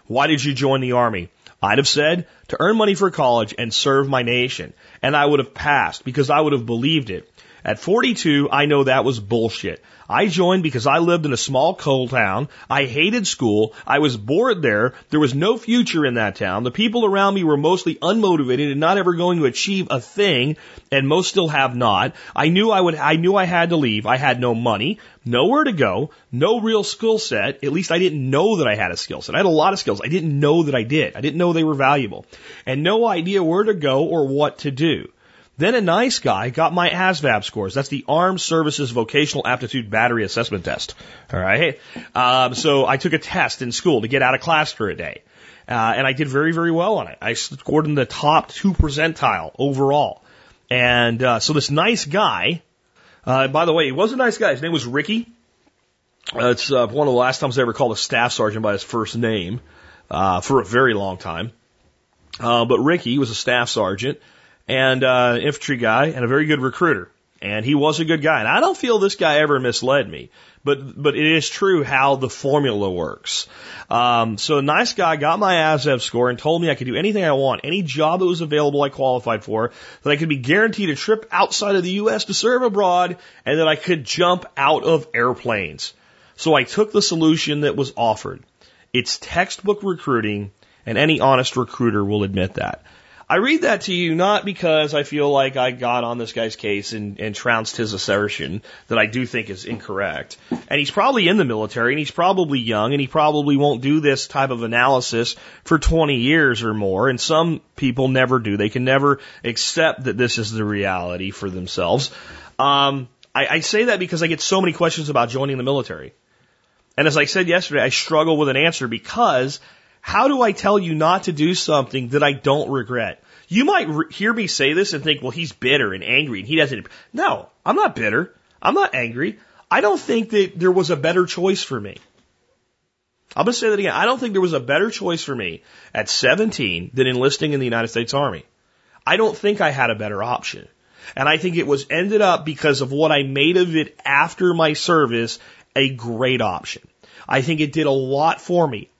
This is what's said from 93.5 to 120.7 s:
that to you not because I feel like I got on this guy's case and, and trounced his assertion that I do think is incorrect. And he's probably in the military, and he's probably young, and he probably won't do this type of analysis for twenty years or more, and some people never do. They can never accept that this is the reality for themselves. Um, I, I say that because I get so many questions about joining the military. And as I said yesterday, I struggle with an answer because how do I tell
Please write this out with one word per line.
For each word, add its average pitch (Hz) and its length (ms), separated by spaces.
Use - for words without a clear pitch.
that 226 220
to 196 100
you 175 220
not 190 320
because 156 480
I 147 80
feel 143 280
like 135 280
I 127 120
got 123 320
on 120 140
this 117 160
guy's 113 240
case 101 380
and, 104 260
and 107 140
trounced 113 420
his 110 160
assertion 98 720
that 120 100
I 107 80
do 120 220
think 110 240
is 92 160
incorrect. 98 720
And - 280
he's 143 120
probably 214 380
in 196 80
the 196 80
military, 117 480
and 147 60
he's 147 120
probably 175 480
young, 113 360
and 143 80
he 131 40
probably 147 520
won't 139 240
do 147 180
this 143 280
type 135 200
of 120 140
analysis 120 720
for 165 140
twenty 147 420
years 131 420
or 113 100
more, 104 380
and 123 100
some 160 400
people 131 320
never 131 300
do. 107 180
They 104 140
can 123 140
never 139 360
accept 147 600
that 110 120
this 120 220
is 107 120
the 110 140
reality 95 640
for 98 200
themselves. 92 600
Um, 139 520
I, 135 120
I 160 140
say 214 240
that 220 140
because 175 240
I 165 60
get 160 120
so 190 220
many 175 100
questions 160 380
about 120 180
joining 135 300
the 123 60
military. 120 500
And 147 100
as 151 120
I 147 80
said 185 200
yesterday, 165 360
I 127 80
struggle 160 480
with 147 100
an 131 80
answer 151 320
because 135 720
how 233 280
do 277 140
I 220 100
tell 202 260